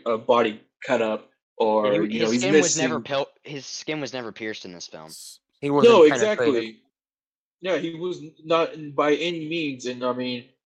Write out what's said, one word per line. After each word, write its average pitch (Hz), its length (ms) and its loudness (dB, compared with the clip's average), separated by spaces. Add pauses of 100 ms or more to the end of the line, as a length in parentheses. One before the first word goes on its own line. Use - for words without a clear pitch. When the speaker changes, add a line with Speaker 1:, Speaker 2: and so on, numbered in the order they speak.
Speaker 1:
uh, 113 100 0
body 117 460 2 (200)
cut 120 200 0
up 107 280 -4 (280)
or, 107 460 2
Speaker 2:
Yeah, - 20 -2
he, 107 80 -4
Speaker 1:
you 113 60 -2
know, 113 100 0
Speaker 2:
his - 20 0
Speaker 1:
he's 123 120 0
Speaker 2:
skin 151 160 6
was 156 160 0
never 156 220 -2
Speaker 1:
missing - 20 -8
Speaker 2:
pil-, 139 260 -4 (160)
his 139 240 -14
skin - 340 -8
was 127 140 -8
never 117 180 -10
pierced 110 320 -10
in 92 80 -14
this 85 140 -16
film. 78 200 -18
Speaker 3:
S- - 340 -20 (200)
Speaker 4:
He 143 100 -4
wasn't 190 280 8
Speaker 1:
No, 160 60 12
Speaker 4:
penetrated. 143 500 4
Speaker 1:
exactly. 113 260 -4 (840)
Yeah, 180 140 -2
he 165 180 -6
was 160 280 -8 (200)
not 160 300 0
in, 151 200 -14
by 147 240 2
any 165 320 -4
means, 143 360 -6
and, 123 180 -6
I 123 120 -2
mean, 123 320 -6 (200)